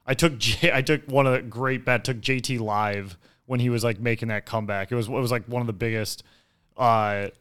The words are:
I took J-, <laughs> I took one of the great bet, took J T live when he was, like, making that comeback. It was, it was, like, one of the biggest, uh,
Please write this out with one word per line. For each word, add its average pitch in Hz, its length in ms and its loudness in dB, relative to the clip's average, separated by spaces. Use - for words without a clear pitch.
I 131 80 2
took 151 240 2
J-, - 340 2
<laughs> - 20 2
I 131 80 2
took 135 260 0
one 135 180 4
of 127 80 4
the 131 80 0
great 127 420 -4
bet, 123 200 2
took 120 160 -4
J 131 200 0
T 123 180 -2
live 104 580 -2
when 123 140 -2
he 123 100 4
was, 117 140 2
like, 110 160 0
making 113 280 -2
that 104 160 -4
comeback. 104 480 -4
It 120 40 0
was, 113 120 -2
it 127 40 -6
was, 123 180 -2
like, 117 160 -2
one 120 160 -2
of 120 40 -2
the 113 60 -2
biggest, 110 520 -4
uh, 107 520 2